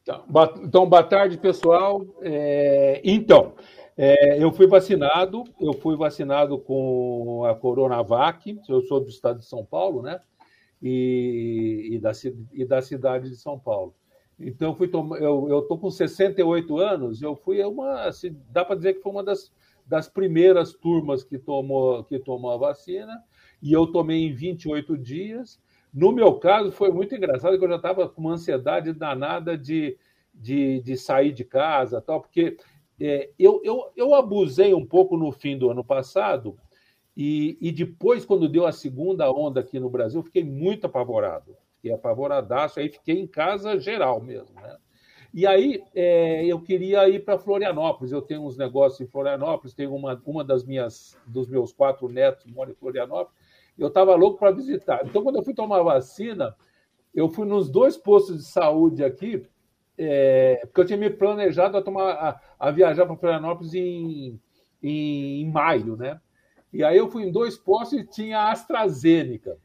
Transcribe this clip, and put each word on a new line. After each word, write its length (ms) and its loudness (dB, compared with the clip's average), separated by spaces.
Então, 260 -10
ba-, 300 4
então, 320 4
boa 140 10
tarde, 340 2
pessoal. 680 2
É, 840 2
então, 480 6
é, 460 6
eu 80 4
fui 160 8
vacinado, 760 2
eu 120 -2
fui 220 -4
vacinado 640 -2
com 840 -4
a 100 2
Coronavac, 1120 -2
eu 140 2
sou 180 -2
do 100 -6
estado 300 -4
de 60 -20
São 180 -12
Paulo, 380 -4
né? 180 -12
E, 1120 -4
e 60 -6
da 140 -2
ci-, 220 -10
e 140 -8
da 160 0
cidade 480 -4
de 80 -18
São 200 -12
Paulo. 380 -6
Então, 380 -6
fui 140 -2
tom-, 260 -6
eu, 340 0
eu 120 2
tô 160 -4
com 120 -6
sessenta 520 0
e 20 4
oito 340 0
anos, 440 -2
eu 140 -6
fui 280 -2
uma, 400 -6
assim, 320 -8
dá 160 -2
pra 100 -4
dizer 200 0
que 60 -16
foi 100 -10
uma 120 -8
das, 260 -6
das 240 -4
primeiras 640 4
turmas 500 -2
que 160 -14
tomou, 640 -2
que 160 -8
tomou 320 -8
a 60 -2
vacina, 680 -6
e 100 -2
eu 160 4
tomei 400 -2
em 60 -6
vinte 320 -10
e 40 -6
oito 280 -6
dias. 640 -12
No 180 4
meu 220 6
caso, 380 2
foi 200 0
muito 240 -4
engraçado 420 0
que 60 0
eu 60 0
já 100 -2
tava 300 -2
com 100 -18
uma 140 -4
ansiedade 580 -4
danada 680 -6
de, 380 -6
de, 480 -4
de 160 -8
sair 340 0
de 140 -12
casa, 560 -2
tal, 180 -6
porque, 380 -4
é, 300 -4
eu, 240 6
eu, 320 -6
eu 200 2
abusei 580 2
um 120 0
pouco 300 2
no 160 -2
fim 260 -8
do 120 2
ano 140 -4
passado, 720 -4
e, 460 -4
e 100 -4
depois, 540 -2
quando 240 2
deu 160 2
a 60 0
segunda 600 -4
onda 280 -2
aqui 200 -8
no 100 -6
Brasil, 320 -4
eu 40 -14
fiquei 180 -2
muito 440 -4
apavorado. 680 -4
Fiquei 180 -10
apavoradaço, 840 -4
aí 100 -6
fiquei 300 -4
em 80 -10
casa 520 -4
geral 400 -2
mesmo, 400 -16
né? 180 -20
E 140 0
aí, 380 2
é, 520 2
eu 140 0
queria 500 2
ir 140 0
pra 140 0
Florianópolis. 720 -2
Eu 100 -4
tenho 200 -10
uns 160 -12
negócios 440 2
em 100 -10
Florianópolis, 640 -6
tenho 180 -8
uma, 320 -8
uma 180 -8
das 200 0
minhas, 520 -10
dos 200 -6
meus 260 -2
quatro 340 0
netos 440 0
mora 200 -10
em 40 -18
Florianópolis. 640 -8
Eu 120 -4
tava 260 6
louco 240 4
pra 120 6
visitar. 540 -4
Então, 180 -2
quando 140 -2
eu 60 -4
fui 100 -8
tomar 280 0
vacina, 760 -2
eu 160 0
fui 180 -6
nos 220 0
dois 280 4
postos 400 4
de 60 -14
saúde 600 2
aqui, 440 -6
é, 680 4
porque 160 0
eu 40 6
tinha 120 -4
me 120 -2
planejado 680 0
a 40 0
tomar, 300 -4
a, 300 -6
a 120 0
viajar 340 6
pra 100 -8
Florianópolis 580 -4
em, 680 -8
em, 600 -6
em 100 -6
maio, 440 0
né? 240 -10
E 120 -2
aí 140 6
eu 120 4
fui 140 -10
em 80 -6
dois 260 -2
postos 420 0
e 40 -8
tinha 360 -8
a 120 2
AstraZeneca. 1120 0